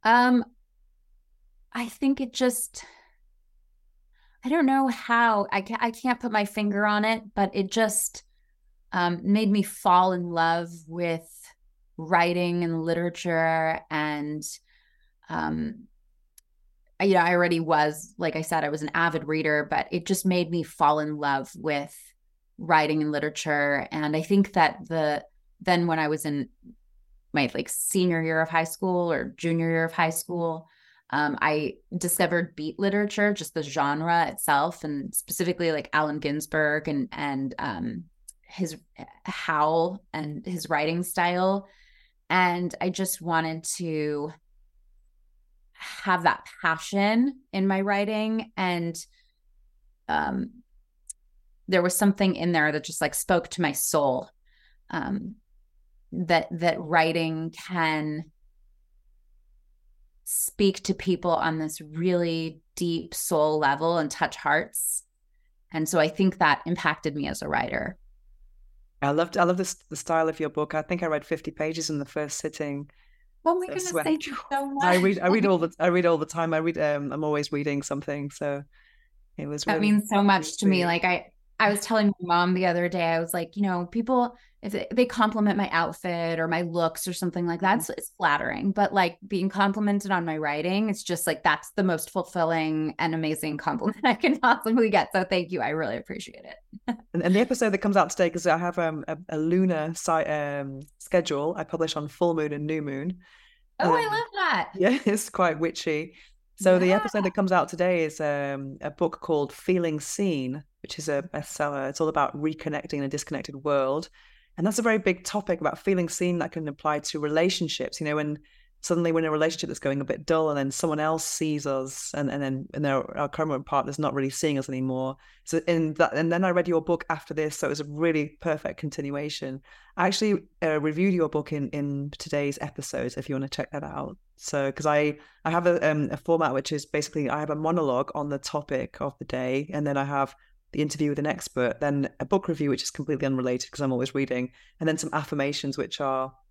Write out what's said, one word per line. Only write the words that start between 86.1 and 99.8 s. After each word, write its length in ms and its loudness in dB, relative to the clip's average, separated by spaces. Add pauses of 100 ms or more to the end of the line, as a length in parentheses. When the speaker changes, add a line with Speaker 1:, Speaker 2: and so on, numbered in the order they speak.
Speaker 1:
or 100 0
my 140 0
looks 460 -2
or 60 -4
something 320 -2
like 140 -2
that, 180 4
Speaker 2:
Mm-hmm. 20 -2
Speaker 1:
it's, 100 -8
it's 280 -10
flattering, 540 2
but, 200 2
like, 340 2
being 220 0
complimented 600 0
on 160 0
my 100 -2
writing, 540 0
it's 120 -4
just, 240 -2
like, 160 -2
that's 340 0
the 80 2
most 260 0
fulfilling 880 0
and 160 -2
amazing 420 -4
compliment 440 -4
<laughs> 40 -12
I 100 4
can 240 0
possibly 520 2
get. 240 2
So 100 2
thank 280 -2
you. 100 -2
I 80 -2
really 260 -2
appreciate 480 -12
it. 580 -10
<laughs> 100 -20
Speaker 2:
And, 120 0
and 100 4
the 60 6
episode 300 2
that 80 0
comes 180 2
out 140 6
today, 200 2
'cause 160 -4
I 100 4
have, 220 -2
um, 300 -2
a, 100 -6 (120)
a 80 -4
lunar 560 2